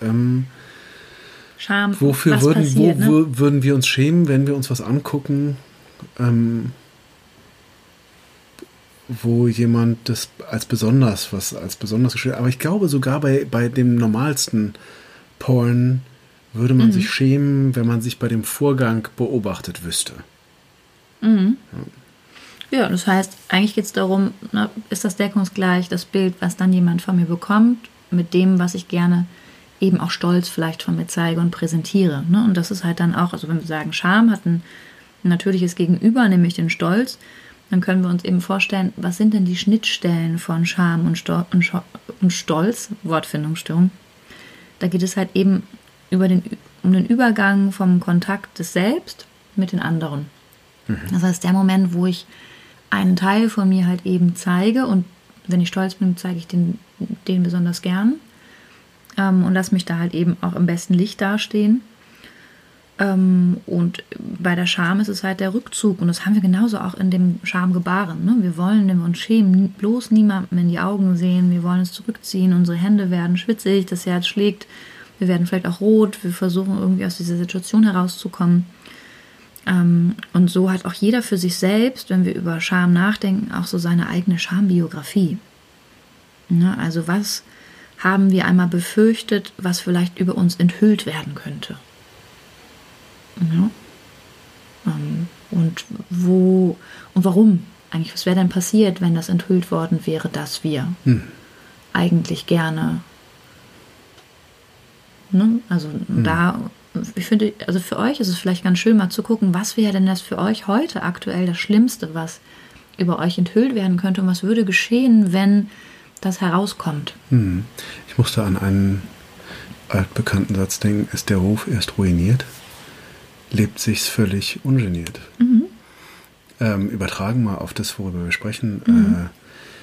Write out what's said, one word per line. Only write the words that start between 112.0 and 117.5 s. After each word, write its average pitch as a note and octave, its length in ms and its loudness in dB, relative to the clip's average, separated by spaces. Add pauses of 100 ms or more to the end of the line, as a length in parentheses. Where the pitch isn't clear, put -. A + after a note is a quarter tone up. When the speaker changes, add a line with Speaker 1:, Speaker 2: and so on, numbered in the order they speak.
Speaker 2:
was D#3+ 260 -10 (580)
über F3 220 0
euch F3 200 -2
enthüllt A3 340 2
werden F#3+ 240 0
könnte F#3+ 240 -2
und F#3 60 0
was F3+ 160 -2
würde A3 220 0
geschehen, A3 680 2
wenn G3+ 360 2 (520)
das F#3 200 -4
herauskommt? F3 720 -2 (160)
Speaker 1:
Hm. G#2 360 2 (420)